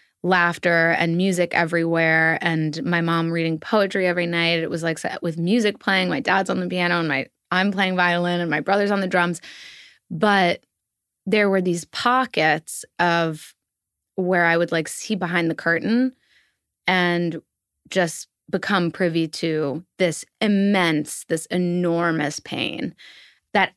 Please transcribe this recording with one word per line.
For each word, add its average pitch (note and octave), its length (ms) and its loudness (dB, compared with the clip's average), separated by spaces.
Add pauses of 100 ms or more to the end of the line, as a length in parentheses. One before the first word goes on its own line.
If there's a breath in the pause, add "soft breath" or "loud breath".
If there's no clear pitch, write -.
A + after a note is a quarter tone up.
(240 soft breath)
laughter E3+ 760 2
and E3+ 200 0
music F3+ 360 0
everywhere, E3 880 2
and D#3 420 -2
my E3+ 180 0
mom E3 300 0
reading E3 280 -2
poetry G3 480 0
every F3 180 0
night. E3+ 340 0
It E3 100 -4
was, E3 140 -6
like, D#3+ 140 -2
set - 240 -8
with E3 160 -4
music G3+ 420 0
playing. F#3 300 0
My D3 100 -2
dad's F#3+ 300 0
on F#3+ 100 -2
the F3+ 80 -4
piano F3 320 0
and E3 80 -2
my, C#3 200 -2 (240)
I'm F#3+ 200 2
playing F#3 240 0
violin F3 460 2
and E3+ 80 -2
my D3+ 100 0
brother's G3+ 320 0
on G3 100 0
the F#3+ 60 -2
drums. F3 320 0 (720 loud breath)
But F#3+ 540 2 (600)
there G#3 240 2
were F#3+ 120 2
these E3+ 240 -2
pockets E3 1000 0 (120)
of E3+ 560 0 (640)
where F3+ 300 2
I E3+ 120 4
would, E3+ 140 0
like, E3 160 -2
see - 280 -6
behind F3 340 -2
the D#3+ 60 -4
curtain A3+ 580 0 (720 soft breath)
and F3 540 0 (480)
just F3 380 -2 (220)
become F#3 420 0
privy E3 380 0
to D#3 540 -4 (140)
this E3+ 280 -2 (160)
immense, G3 880 0
this D#3+ 160 -4
enormous E3+ 960 -2
pain - 520 -8 (600 loud breath)
that G3 240 2